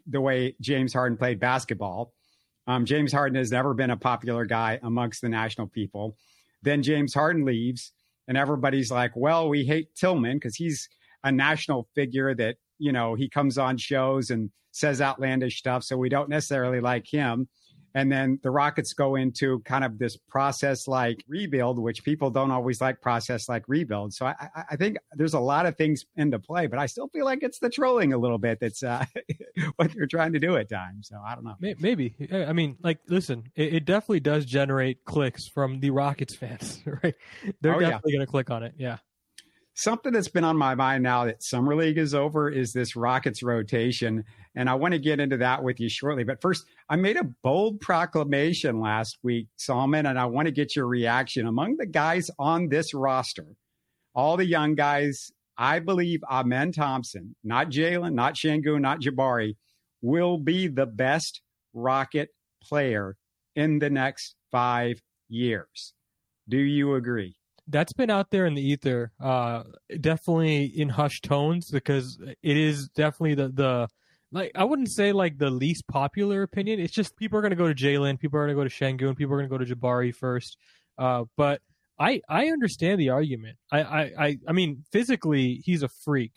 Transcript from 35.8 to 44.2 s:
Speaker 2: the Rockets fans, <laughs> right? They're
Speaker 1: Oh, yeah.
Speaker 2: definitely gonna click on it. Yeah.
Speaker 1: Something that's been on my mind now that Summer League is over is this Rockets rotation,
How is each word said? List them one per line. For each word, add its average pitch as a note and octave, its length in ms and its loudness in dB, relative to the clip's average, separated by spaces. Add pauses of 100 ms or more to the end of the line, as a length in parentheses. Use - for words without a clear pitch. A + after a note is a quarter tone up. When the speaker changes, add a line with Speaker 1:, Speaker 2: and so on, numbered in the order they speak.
Speaker 2:
the C#3 120 0
Rockets C#3 440 -2
fans, - 460 -12 (100)
<laughs> C#3+ 100 -8
right? E3 140 2 (460)
They're D#3+ 140 4
Speaker 1:
Oh, E3+ 40 2
yeah. E3+ 120 4
Speaker 2:
definitely C#3 260 0
gonna C3+ 100 0
click C3+ 220 0
on A#2 140 -4
it. A#2 140 -12
Yeah. B2 200 -6 (800)
Speaker 1:
Something A#3 360 0
that's G#3 160 2
been E3 160 2
on D#3+ 100 4
my C3+ 180 4
mind C3 300 2
now B2 220 2
that A2 180 -4
Summer C3+ 320 0
League D#3 220 2
is D3 180 0
over D3 340 2
is B2+ 220 -2
this B2 240 -2
Rockets B2 480 0
rotation, A#2 800 0 (320)